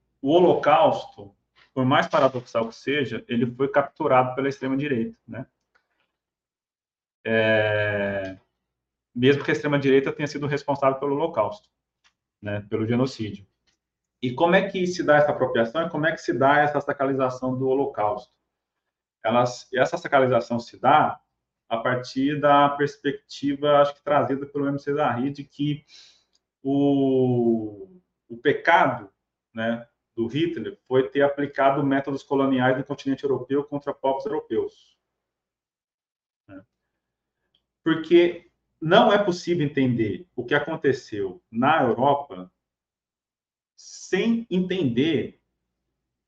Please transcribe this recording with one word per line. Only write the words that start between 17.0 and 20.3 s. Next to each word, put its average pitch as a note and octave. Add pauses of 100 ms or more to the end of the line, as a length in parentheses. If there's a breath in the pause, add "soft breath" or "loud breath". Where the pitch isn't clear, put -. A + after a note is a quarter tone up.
do C3
Holocausto? A#2 (880)
Elas, B2
essa B2+
sacralização B2+